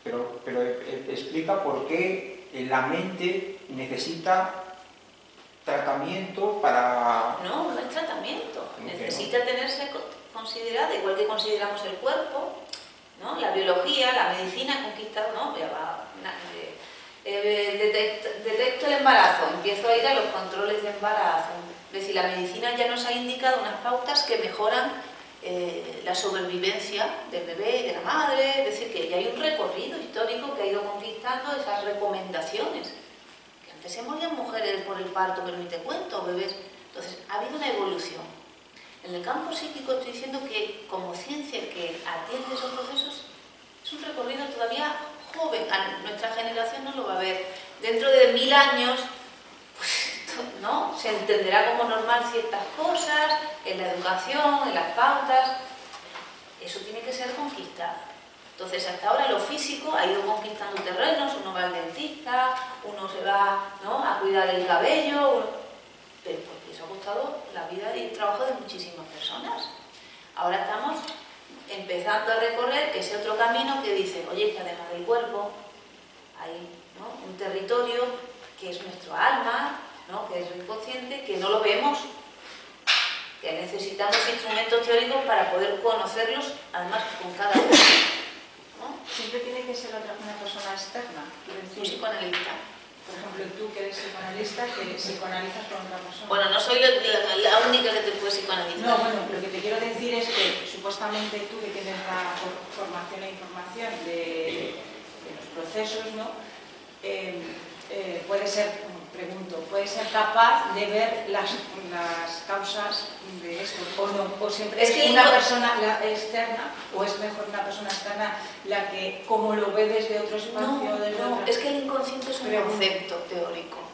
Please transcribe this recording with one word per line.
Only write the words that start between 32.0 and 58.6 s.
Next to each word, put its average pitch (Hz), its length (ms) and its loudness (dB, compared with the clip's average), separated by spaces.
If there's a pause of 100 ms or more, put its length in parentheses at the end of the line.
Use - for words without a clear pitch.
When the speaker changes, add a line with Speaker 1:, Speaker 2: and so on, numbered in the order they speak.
Speaker 2:
Que - 60 -20
antes - 220 -12
se 233 80 -8
morían 311 340 -4
mujeres 220 480 -2
por 196 140 -6
el 185 80 -6
parto, 180 400 0
que 175 80 -4
ni 175 120 -6
te 170 120 -6
cuento, 262 480 -6
bebés. 180 300 -2 (340)
Entonces, 175 300 -12 (100)
ha 202 100 -6
habido 254 160 -4
una 285 140 -2
evolución. 185 520 -2 (840)
En 180 100 -8
el 175 80 -6
campo 311 320 -4
psíquico 285 380 -4
estoy 254 180 -2
diciendo 254 360 -6
que 214 420 -4
como 180 260 -6
ciencia 277 460 -8
que 170 440 -8
atiende 254 480 -6
esos 254 180 -4
procesos, 269 520 -6 (600)
es 285 80 -8
un 302 100 -10
recorrido 277 440 -4
todavía 277 460 -2 (400)
joven. 302 380 0
A 190 320 0
nuestra 208 300 -4
generación 233 500 -4
no 277 80 -8
lo 262 160 -6
va 190 80 -2
a 185 60 -2
ver. 190 240 -2 (360)
Dentro 226 300 4
de 254 220 12
mil 262 180 4
años, 254 480 6 (800)
pues, - 420 0 (420)
¿no? 226 380 0
Se 226 100 -2
entenderá 208 680 4
como 233 120 2
normal 226 400 4
ciertas 226 320 0 (160)
cosas, 302 640 4 (260)
en 190 120 -4
la 180 160 -2
educación, 269 760 2
en - 60 -2
las - 180 0
pautas. 262 640 6 (1040)
Eso 196 180 -8
tiene 214 220 -10
que 247 100 -6
ser 254 240 -4
conquistado. 180 600 -6 (580)
Entonces, 185 360 -4